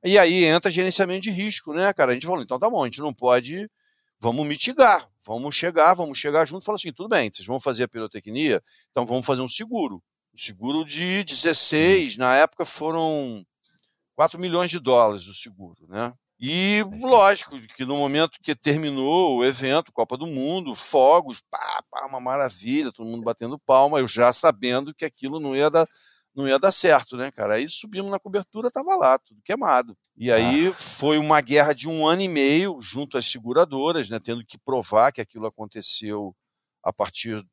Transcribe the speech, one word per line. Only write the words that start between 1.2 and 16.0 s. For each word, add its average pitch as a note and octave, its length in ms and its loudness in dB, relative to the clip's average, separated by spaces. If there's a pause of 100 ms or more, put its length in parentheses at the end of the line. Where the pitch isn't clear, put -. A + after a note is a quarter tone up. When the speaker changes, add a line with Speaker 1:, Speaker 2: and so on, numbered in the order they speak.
Speaker 1:
de G#3+ 100 -6
risco, F#3+ 420 -6
né, F#3 180 0
cara? C#3 200 2
A - 20 2
gente C3 140 -4
falou, E3+ 160 -4
"Então B2+ 160 -6
tá G#3 100 0
bom, G3+ 140 -2
a - 20 0
gente A#2+ 140 -8
não D3 120 -6
pode, B2+ 560 0 (520)
vamos A#2+ 260 -2
mitigar, G3+ 640 2 (160)
vamos B2 300 -8
chegar, E3 400 4
vamos D#3 240 -8
chegar D3+ 260 0
junto." F3 180 -12
Falou G#3+ 120 -4
assim, F3+ 180 -8
"Tudo G#3 160 -14
bem, C#3+ 240 0
vocês F#2+ 140 -10
vão B2+ 120 -6
fazer B2 260 -2
a - 20 -18
pirotecnia, A2 720 -4 (300)
então B2+ 160 -4
vamos B2 180 -4
fazer C3 160 -2
um B2+ 80 -6
seguro." B2 460 -6 (360)
Um - 60 -20
seguro B2 480 -6
de F3+ 380 -4
dezesseis, D#3+ 920 2
na B2+ 200 2
época D#3 280 4
foram D3+ 800 -4 (720)
quatro E3 240 0
milhões F3+ 300 -2
de E3+ 100 -6
dólares A2+ 480 2
o G2+ 60 -18
seguro, F#2 540 -14
né? A2+ 260 -8 (260)